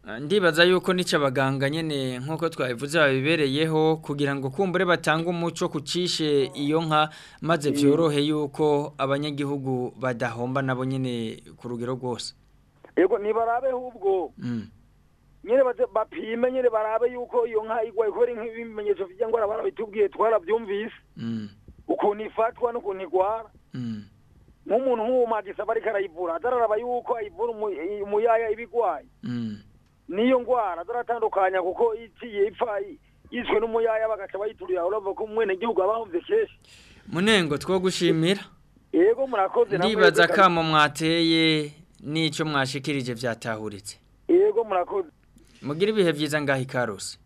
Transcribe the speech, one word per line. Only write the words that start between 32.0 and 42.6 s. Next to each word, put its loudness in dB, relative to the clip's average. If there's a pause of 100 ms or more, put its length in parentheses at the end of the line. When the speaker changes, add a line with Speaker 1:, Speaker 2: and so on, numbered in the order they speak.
Speaker 2:
ipfa, -2
i-, -12 (340)
yishwe 0
n'umuyaya 0
bagaca -6
bayiturira, -4
urumva -2
ko -6
umwenegihugu 0
aba 2
ahomvye -4
kenshi. 0 (500)
Speaker 1:
Munengo, 2
twogushimira. 2 (520)
Speaker 2:
Yego, 4
murakoze, 0
namwe 2
Speaker 1:
Ndibaza 6
Speaker 2:
reka 2
Speaker 1:
kamo 6
mwateye 2 (280)
n'ico -2
mwashikirije -2